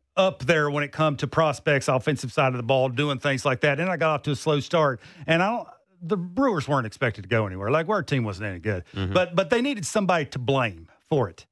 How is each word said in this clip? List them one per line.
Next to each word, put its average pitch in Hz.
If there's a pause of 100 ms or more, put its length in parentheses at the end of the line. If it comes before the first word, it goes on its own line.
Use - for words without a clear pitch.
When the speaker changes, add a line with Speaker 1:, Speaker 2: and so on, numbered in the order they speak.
(180)
Speaker 1:
up 190
there 151
when 147
it 143
come 156
to 143
prospects, 147
offensive 131
side 135
of 123
the 117
ball, 131
doing 139
things 135
like 131
that. 143
And 180
I 180
got 156
off -
to 151
a 139
slow 147
start, 143 (260)
and 165
I 196
don't, 240 (340)
the 180
Brewers 180
weren't 135
expected 107
to 95
go 110
anywhere. 98
Like, 160
our 196
team 127
wasn't 104
any 90
good, 92 (100)
Speaker 2:
Mm-hmm. 98
Speaker 1:
but, 175
but 190
they 240
needed 247
somebody 180
to -
blame 113 (200)
for 135
it. -